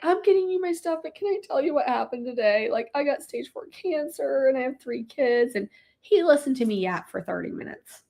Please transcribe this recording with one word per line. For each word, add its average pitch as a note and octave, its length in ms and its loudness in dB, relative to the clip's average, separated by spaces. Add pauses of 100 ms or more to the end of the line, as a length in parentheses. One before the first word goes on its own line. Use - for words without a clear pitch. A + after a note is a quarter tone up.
I'm F4+ 200 2
getting F#4+ 260 4
you F#4 120 0
my F4+ 120 -2
stuff, E4 300 -4
but D#4 120 -10
can G4+ 120 -6
I G4+ 160 0
tell - 180 -2
you D4+ 120 0
what D4 140 2
happened A#3+ 380 -2
today? A3 460 0
Like, A3+ 240 -2
I C#4+ 80 0
got C#4+ 180 0
stage - 300 -10
four - 160 -14
cancer D4+ 800 -2
and C4+ 100 4
I C4 40 -2
have B3+ 180 -4
three A#3+ 240 -8
kids. A#3+ 520 0
And G#3 140 -4 (320)
he F#4+ 220 4
listened C#4+ 340 4
to A#3+ 80 0
me G#3+ 160 0
yap F3+ 280 -4
for F#3+ 120 -8
thirty F3 300 -6
minutes - 580 -14